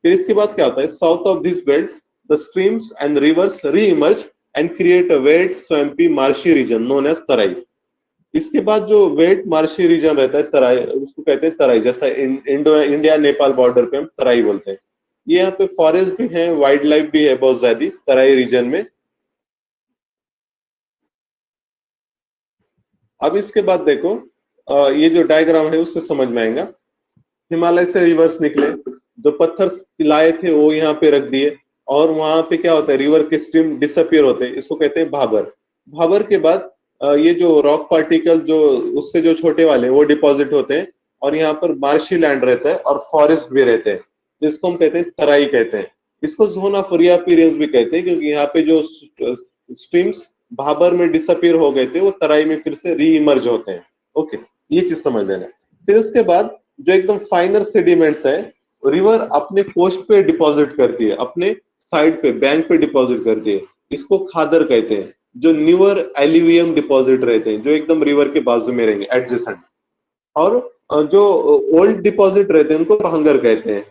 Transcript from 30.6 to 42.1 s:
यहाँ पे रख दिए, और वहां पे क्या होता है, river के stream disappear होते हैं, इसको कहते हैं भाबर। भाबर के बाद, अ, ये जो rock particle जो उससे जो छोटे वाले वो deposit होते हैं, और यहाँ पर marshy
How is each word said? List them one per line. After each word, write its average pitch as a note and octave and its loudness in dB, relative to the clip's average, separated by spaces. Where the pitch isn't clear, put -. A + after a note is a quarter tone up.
यहाँ D#3 -2
पे D3+ 2
रख C#3+ 2
दिए, C3+ -4
और D3+ 0
वहां D#3 -2
पे E3 -2
क्या E3 0
होता D3+ 0
है, C3+ 0
river D3 2
के D3+ -2
stream D#3+ -2
disappear D3+ 0
होते B2 0
हैं, B2 -10
इसको C#3 -8
कहते D3+ -2
हैं D#3 -2
भाबर। A#2 -2
भाबर E3+ 0
के G#3 -2
बाद, E3 -2
अ, C#3+ 2
ये D#3+ 2
जो E3+ 2
rock D3 0
particle D#3+ 2
जो D3+ 2
उससे C3+ -4
जो D#3+ 2
छोटे D#3+ 0
वाले B2+ 2
वो C#3 4
deposit C#3+ 2
होते C#3 -2
हैं, F#3 -6
और C#3+ -2
यहाँ D#3 0
पर D#3+ -2
marshy C#3+ -2